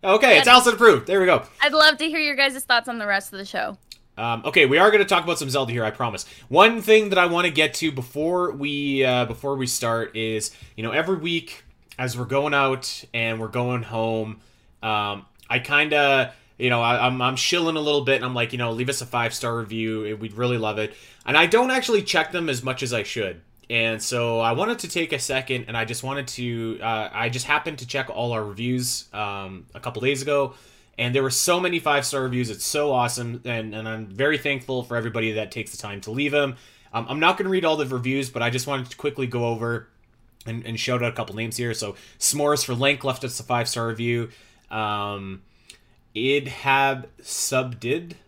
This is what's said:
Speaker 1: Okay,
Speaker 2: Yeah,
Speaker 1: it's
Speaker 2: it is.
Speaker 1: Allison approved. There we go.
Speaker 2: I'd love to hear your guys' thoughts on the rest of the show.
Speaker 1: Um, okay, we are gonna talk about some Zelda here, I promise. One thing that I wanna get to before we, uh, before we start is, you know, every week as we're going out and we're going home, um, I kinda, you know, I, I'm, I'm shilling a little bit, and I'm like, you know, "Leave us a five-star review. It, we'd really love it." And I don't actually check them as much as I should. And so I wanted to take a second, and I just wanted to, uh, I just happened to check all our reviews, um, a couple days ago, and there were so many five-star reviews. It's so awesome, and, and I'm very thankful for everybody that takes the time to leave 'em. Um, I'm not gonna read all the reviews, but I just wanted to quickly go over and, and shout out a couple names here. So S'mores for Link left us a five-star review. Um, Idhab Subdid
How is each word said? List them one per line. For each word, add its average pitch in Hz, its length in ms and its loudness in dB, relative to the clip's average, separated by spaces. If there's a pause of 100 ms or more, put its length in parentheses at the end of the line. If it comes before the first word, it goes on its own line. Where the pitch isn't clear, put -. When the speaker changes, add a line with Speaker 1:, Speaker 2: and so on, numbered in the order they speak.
Speaker 1:
Okay, 220 300 8
Speaker 2:
Yeah, 151 60 10
Speaker 1:
it's - 60 4
Speaker 2:
it 240 40 8
is. - 20 12
Speaker 1:
Allison 247 220 8
approved. 214 320 8
There 190 120 2
we 185 60 4
go. 175 200 4 (180)
Speaker 2:
I'd 285 100 2
love 302 240 8
to 302 100 -2
hear 320 120 -2
your 294 160 0
guys' 269 280 0
thoughts 240 280 2
on 233 80 -6
the 214 80 -4
rest 202 260 0
of 196 60 -12
the 202 80 -10
show. - 320 -6 (400)
Speaker 1:
Um, 117 260 -2
okay, 151 220 6
we 135 100 4
are 196 140 8
gonna 202 160 4
talk 175 180 2
about 165 140 -2
some 139 100 -6
Zelda 127 240 0
here, 120 100 -2
I 110 100 0
promise. 113 340 -6 (240)
One 214 320 6
thing 214 260 6
that 190 100 2
I 175 60 6
wanna 170 260 2
get 151 240 2
to 160 160 -2
before 151 600 -2
we, 143 520 -2
uh, 127 220 4
before 139 320 -4
we 131 100 -2
start 117 480 -2
is, 110 360 -2 (260)
you 110 60 -8
know, 113 80 -4
every 165 260 0
week 165 480 -6 (340)
as 127 200 -4
we're 123 80 -6
going 139 260 0
out 135 500 0 (120)
and 113 260 -2
we're 110 80 -6
going 123 340 -2
home, 113 600 -4 (400)
um, 104 420 -2 (240)
I 123 100 0
kinda, 143 760 2 (240)
you 123 100 0
know, 120 140 2
I, 120 240 2
I'm, 127 160 0
I'm 131 140 0
shilling 165 400 0
a 156 40 -2
little 147 220 2
bit, 135 140 2
and 123 100 -2
I'm 127 80 -4
like, 120 180 0
you 123 60 -8
know, 120 140 -2
"Leave 123 180 -2
us 139 100 -4
a 120 60 -10
five-star 117 500 -2
review. 110 480 -4
It, 107 160 -6
we'd 107 140 -10
really 123 240 -2
love 107 200 -2
it." 107 140 -4 (320)
And 131 100 -2
I 165 120 8
don't 240 240 4
actually 247 320 2
check 160 300 -2
them 170 180 -4
as 123 120 -4
much 131 200 -4
as 127 100 -4
I 113 100 -2
should. 92 380 -6 (300)
And 113 320 -2
so 117 380 0
I 113 120 2
wanted 214 280 -2
to - 80 -10
take 165 260 -2
a 139 40 -4
second, 127 500 -4
and 117 80 -6
I 113 100 -2
just 117 160 -8
wanted 135 260 -6
to, 117 540 -6
uh, 110 320 -2
I 120 160 -2
just 127 160 -6
happened 151 320 -2
to 123 80 -14
check 135 240 -6
all 120 220 -4
our 110 120 -4
reviews, 123 680 -4
um, 98 500 -8 (100)
a - 60 -14
couple 113 220 -8
days 135 180 0
ago, 139 320 0 (460)
and 123 160 -2
there 135 80 4
were 131 80 0
so 175 300 2
many 175 180 0
five-star 143 440 0
reviews. 123 280 -2
It's 98 160 -8
so 147 260 0
awesome, 120 540 -2
and, 110 280 -6
and 110 140 -8
I'm 110 200 -8
very 135 280 0
thankful 135 460 -4
for 120 160 -4
everybody 110 340 -2
that 107 200 -6
takes 110 180 -10
the - 80 -14
time 101 240 -12
to 107 80 -12
leave 139 240 -2
'em. 139 220 0 (360)
Um, 117 160 -4
I'm 139 120 -4
not 175 180 4
gonna 190 100 -2
read 185 160 0
all 156 140 4
the 147 80 0
reviews, 127 420 -2
but 117 140 -4
I 117 80 2
just 123 160 -4
wanted 131 240 -4
to - 80 -16
quickly 143 280 -4
go 120 200 -2
over 117 420 -4 (560)
and, 117 220 -8
and 113 120 -8
shout 123 240 -2
out 120 80 0
a 117 60 -10
couple 104 200 -8
names 113 200 -6
here. 120 160 -4
So 104 220 -6 (240)
S'mores 147 480 2
for 127 80 -4
Link 135 280 0
left 131 220 -4
us 123 160 -8
a 120 40 -12
five-star 117 440 -2
review. 117 400 -2 (420)
Um, 101 720 -6 (760)
Idhab 135 920 0 (160)
Subdid 131 920 -4 (140)